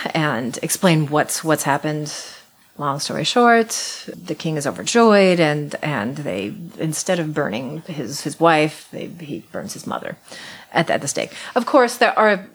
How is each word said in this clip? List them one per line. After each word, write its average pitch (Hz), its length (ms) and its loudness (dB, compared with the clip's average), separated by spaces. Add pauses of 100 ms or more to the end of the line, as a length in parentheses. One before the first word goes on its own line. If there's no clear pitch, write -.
(140)
and 135 480 -2
explain 156 440 2
what's, 147 380 -2
what's 151 180 2
happened. 151 500 -2 (640)
Long 147 240 -4
story - 240 -4
short, 233 920 2
the 160 220 -8
king 160 200 -4
is 143 100 -2
overjoyed, 196 720 6
and, 147 420 2
and 135 340 -2
they, 101 380 -4 (240)
instead 160 400 -2
of 156 160 -2
burning 143 480 -4
his, 143 400 -8
his 143 160 -6
wife, 156 540 4
they, - 140 -8
he 160 340 -12 (120)
burns - 200 -8
his - 140 -12
mother - 300 -8 (560)
at, 135 160 0
at - 120 0
the 139 80 -6
stake. - 240 -6 (240)
Of 240 100 0
course, 240 300 4
there - 200 4
are 202 380 2